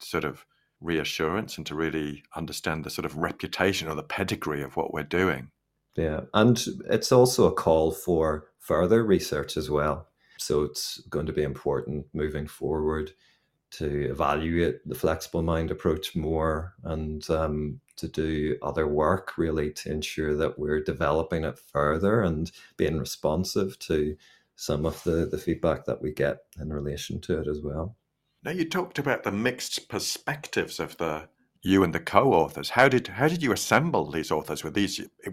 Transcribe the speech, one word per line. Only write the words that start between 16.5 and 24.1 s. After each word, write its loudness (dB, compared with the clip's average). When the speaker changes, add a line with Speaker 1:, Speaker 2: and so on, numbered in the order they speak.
Speaker 2:
and, -6
um, -2
to -6
do -2
other 0
work 0
really 0
to -8
ensure -2
that 0
we're 0
developing 0
it -4
further 2
and 0
being 0
responsive -2
to -2